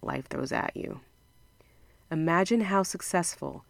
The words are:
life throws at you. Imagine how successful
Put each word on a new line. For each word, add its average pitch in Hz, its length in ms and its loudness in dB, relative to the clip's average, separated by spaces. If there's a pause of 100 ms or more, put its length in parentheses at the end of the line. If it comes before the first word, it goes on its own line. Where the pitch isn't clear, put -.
life 135 260 -6
throws 131 240 -4
at - 240 -2
you. - 260 -8 (1080)
Imagine 170 500 4
how 196 220 2
successful - 880 -4